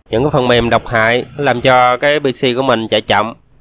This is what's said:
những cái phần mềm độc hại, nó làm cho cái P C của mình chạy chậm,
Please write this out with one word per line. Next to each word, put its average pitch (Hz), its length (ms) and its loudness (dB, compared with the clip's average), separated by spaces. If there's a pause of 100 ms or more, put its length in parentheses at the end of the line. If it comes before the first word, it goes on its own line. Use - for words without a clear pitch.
(100)
những 117 140 0
cái 151 60 0
phần 127 180 0
mềm 117 220 2
độc 113 160 0
hại, 117 380 0 (120)
nó 143 80 -6
làm 123 160 0
cho 127 360 2
cái 147 240 0
P - 20 -16
C 127 340 -2
của 131 60 -2
mình 113 260 0
chạy 107 120 0
chậm, 107 340 -2 (260)